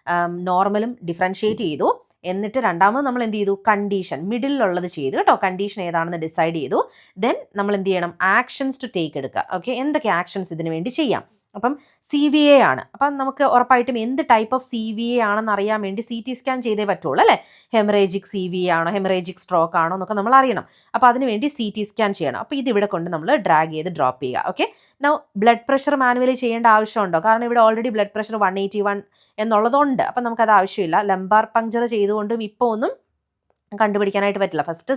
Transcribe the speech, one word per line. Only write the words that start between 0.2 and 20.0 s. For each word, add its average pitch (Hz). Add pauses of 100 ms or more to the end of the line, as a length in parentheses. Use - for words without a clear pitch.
നോർമലും 202 (160)
ഡിഫറൻഷിയേറ്റ് 190
ചെയ്തു. 165 (440)
എന്നിട്ട് 208
രണ്ടാമത് 196
നമ്മൾ 247
എന്ത് 214
ചെയ്തു, 196 (160)
കണ്ടീഷൻ 196 (120)
മിഡിലുള്ളത് 214 (100)
ചെയ്തു 143
കേട്ടോ. 392 (100)
കണ്ടീഷൻ 196
ഏതാണെന്ന് 170
ഡിസൈഡ് 165
ചെയ്തു. 170 (440)
Then 294 (220)
നമ്മൾ 202
എന്ത് 190
ചെയ്യണം, 175 (220)
actions 262
to 226 (100)
take 165
എടുക്കുക. - (100)
ഓക്കെ, 202 (100)
എന്തൊക്കെ 285
ആക്ഷൻസ് 180
ഇതിനു 165
വേണ്ടി 202 (100)
ചെയ്യാം. 196 (340)
അപ്പം 240 (360)
സി 294 (120)
വി 302 (160)
എ -
ആണ്. 131 (120)
അപ്പം 285
നമുക്ക് 269 (100)
ഉറപ്പായിട്ടും 247
എന്ത് 262 (120)
type 220
of 262
സി 233 (140)
വി 233
എ - (120)
ആണെന്ന് 214
അറിയാൻ 208
വേണ്ടി 196
സി 233 (100)
ടി 262
സ്കാൻ 262
ചെയ്തേ 214
പറ്റുള്ളൂ 160
അല്ലേ. 403 (400)
ഹെമറേജിക് 202
സി 196 (100)
വി 185
എ 180
ആണോ, 165
ഹെമറേജിക് 185
സ്ട്രോക്ക് 165
ആണോ 165
എന്നൊക്കെ 190